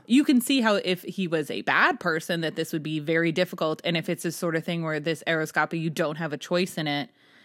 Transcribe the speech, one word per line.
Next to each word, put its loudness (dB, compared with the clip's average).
You 6
can 4
see 2
how 4
if -2
he -4
was 0
a -4
bad 4
person -2
that -2
this -4
would -2
be -4
very 2
difficult. 0
And 0
if -2
it's -4
a 0
sort -2
of -2
thing -2
where -2
this -4
Eros 0
Kappa, 0
you -2
don't -2
have -4
a -2
choice -2
in -4
it, -2